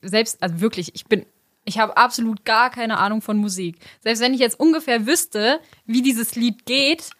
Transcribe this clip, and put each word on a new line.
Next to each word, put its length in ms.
selbst, 420
also 180
wirklich, 340
ich 100
bin, 200
ich 140
habe 180
absolut 480
gar 240
keine 280
Ahnung 240
von 160
Musik. 400
Selbst 200
wenn 120
ich 60
jetzt 200
ungefähr 460
wüsste, 540
wie 160
dieses 340
Lied 300
geht, 440